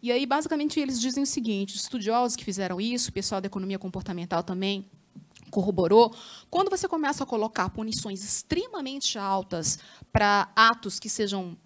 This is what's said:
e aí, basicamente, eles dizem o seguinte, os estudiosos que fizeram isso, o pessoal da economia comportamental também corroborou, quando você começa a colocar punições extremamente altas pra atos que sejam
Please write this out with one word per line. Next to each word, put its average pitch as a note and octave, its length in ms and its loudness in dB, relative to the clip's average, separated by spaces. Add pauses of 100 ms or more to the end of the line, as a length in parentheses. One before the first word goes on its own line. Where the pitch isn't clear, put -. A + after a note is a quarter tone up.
e A#3 80 -4
aí, B3+ 160 2
basicamente, D4+ 540 0
eles C4+ 220 -2
dizem C4 200 0
o C#4 120 0
seguinte, G3+ 400 -2
os - 80 -6
estudiosos A#3+ 540 0
que - 100 -10
fizeram F#3 340 -4
isso, A#3+ 300 -2
o - 20 -12
pessoal G3 300 -4
da F#3+ 60 -6
economia F#3+ 320 -4
comportamental F3+ 640 -4
também F#3+ 420 -4 (640)
corroborou, G3+ 640 6 (340)
quando G4 220 2
você F#4+ 180 0
começa D4 360 0
a - 20 -4
colocar A3 460 0
punições A3 520 -6
extremamente D4 920 -4
altas G3 600 0 (320)
pra G3+ 440 4
atos A3+ 440 4
que G#3+ 100 -12
sejam G3 560 -2